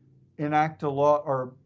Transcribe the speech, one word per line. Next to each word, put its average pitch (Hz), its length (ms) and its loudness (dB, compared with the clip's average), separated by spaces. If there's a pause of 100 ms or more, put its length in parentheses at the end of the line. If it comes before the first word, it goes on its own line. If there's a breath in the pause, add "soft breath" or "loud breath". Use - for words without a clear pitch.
(380)
enact 151 460 -2
a 147 60 -2
law 147 360 2
or 131 280 -4 (120)